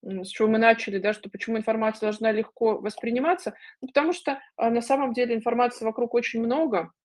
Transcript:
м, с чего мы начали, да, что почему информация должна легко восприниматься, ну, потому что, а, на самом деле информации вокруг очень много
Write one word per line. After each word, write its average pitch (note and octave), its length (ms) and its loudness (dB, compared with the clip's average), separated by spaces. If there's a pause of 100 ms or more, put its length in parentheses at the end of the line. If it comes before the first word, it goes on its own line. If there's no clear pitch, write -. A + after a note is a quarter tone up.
м, F#3+ 200 -8
с - 40 -14
чего G#3+ 200 0
мы A3 100 4
начали, A3+ 400 4
да, G#3 140 0
что G#3 160 -10
почему A3+ 280 -6
информация A3 520 0
должна A3 240 0
легко A3 460 0
восприниматься, A#3+ 760 -2 (280)
ну, C4 80 -12
потому D#4 240 2
что, C#4 260 -4 (180)
а, A3+ 140 2
на A#3 100 2
самом C4+ 320 0
деле A#3+ 220 0
информации A#3+ 500 0
вокруг A#3 280 -2
очень A#3 300 0
много A#3 480 0 (140)